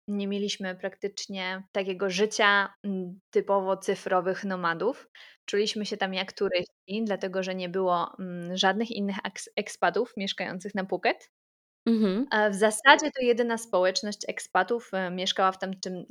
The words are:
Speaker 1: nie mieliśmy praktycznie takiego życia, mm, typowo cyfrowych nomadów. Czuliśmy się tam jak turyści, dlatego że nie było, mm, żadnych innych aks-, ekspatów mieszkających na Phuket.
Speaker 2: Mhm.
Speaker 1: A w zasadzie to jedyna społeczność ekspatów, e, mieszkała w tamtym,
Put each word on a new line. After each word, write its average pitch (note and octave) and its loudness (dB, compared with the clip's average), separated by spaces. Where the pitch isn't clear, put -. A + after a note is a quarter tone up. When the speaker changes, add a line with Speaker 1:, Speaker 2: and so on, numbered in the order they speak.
Speaker 1:
nie G3+ -4
mieliśmy G3 -4
praktycznie F#3+ -6
takiego F#3+ -2
życia, G3+ 4
mm, F#3+ -4
typowo G3 2
cyfrowych F#3 0
nomadów. F#3 -2
Czuliśmy G#3 0
się G3+ -6
tam F#3+ -2
jak F#3+ -4
turyści, F#3+ -2
dlatego F#3+ -2
że F#3 -4
nie F3+ -6
było, F3+ 0
mm, F3 -6
żadnych G3 2
innych G3 -4
aks-, - -10
ekspatów - 0
mieszkających F#3+ -6
na F#3+ -2
Phuket. G3 -2
Speaker 2:
Mhm. A3 2
Speaker 1:
A G#3+ 4
w G3 -2
zasadzie C#4 4
to B3+ 0
jedyna A#3 2
społeczność F#3+ 0
ekspatów, G3 -2
e, F#3 -2
mieszkała F#3+ 2
w F#3+ -10
tamtym, F#3 -8